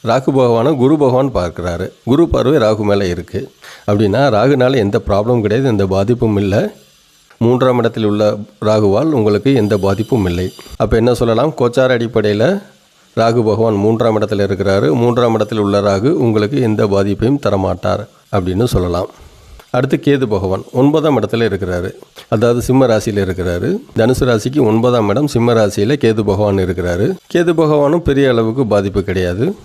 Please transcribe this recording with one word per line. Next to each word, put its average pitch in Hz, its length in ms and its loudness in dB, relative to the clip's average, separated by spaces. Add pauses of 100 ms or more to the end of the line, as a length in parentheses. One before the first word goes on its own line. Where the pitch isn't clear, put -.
ராகு 127 320 0
பகவானை 123 360 2 (100)
குரு 147 200 2
பகவான் 127 360 2
பார்க்கிறாரு. 87 500 -6 (220)
குரு 151 240 4
பார்வை 127 320 2
ராகு 107 240 0
மேல 101 240 0
இருக்கு. 90 280 -8 (460)
அப்படின்னா, 104 340 2 (140)
ராகுனால 131 480 2
எந்த 101 240 0
ப்ராப்ளமும் 110 380 0
கிடையாது, 127 280 0
எந்த 98 120 0 (100)
பாதிப்பும் 110 460 0
இல்ல. 98 140 0 (880)
மூன்றாம் 127 360 2
இடத்தில் 113 280 -2
உள்ள 104 160 0 (420)
ராகுவால் 107 500 2
உங்களுக்கு 107 340 0 (100)
எந்த 104 140 0 (100)
பாதிப்பும் 98 460 0
இல்லை. 87 140 -4 (380)
அப்ப 104 180 -2
என்ன 120 200 2
சொல்லலாம்? 120 400 0
கோச்சார 123 380 2
அடிப்படையில 107 460 0 (760)
ராகு 117 260 2
பகவான் 110 380 0
மூன்றாம் 113 340 2
இடத்துல 101 300 -2
இருக்கிறாரு. 98 400 0 (140)
மூன்றாம் 120 360 2
இடத்தில் 107 240 -2
உள்ள 101 240 0
ராகு 101 240 0 (140)
உங்களுக்கு 110 340 0 (100)
எந்த 107 260 0
பாதிப்பையும் 104 520 0
தரமாட்டார் 95 560 -2 (340)
அப்படின்னு 92 380 -2
சொல்லலாம். 90 340 -2 (680)
அடுத்து 135 200 -2 (100)
கேது 135 260 2
பகவான் 95 320 -4 (160)
ஒன்பதாம் 147 380 2
இடத்துல 113 300 -2
இருக்கிறாரு, 90 420 -4 (440)
அதாவது 120 320 2
சிம்ம 131 240 2
ராசியில 101 360 -2
இருக்கிறாரு. 90 420 -4 (320)
தனுசு 127 280 2
ராசிக்கு 127 400 0
ஒன்பதாம் 113 440 2
இடம் 139 220 -2
சிம்ம 117 240 2
ராசியில 104 460 0
கேது 110 240 0
பகவான் 98 360 0
இருக்கிறாரு. 90 420 -2 (260)
கேது 170 200 2 (100)
பகவானும் 151 440 0
பெரிய 135 260 2
அளவுக்கு 117 300 0 (120)
பாதிப்பு 98 340 -2
கிடையாது. 92 360 -2 (180)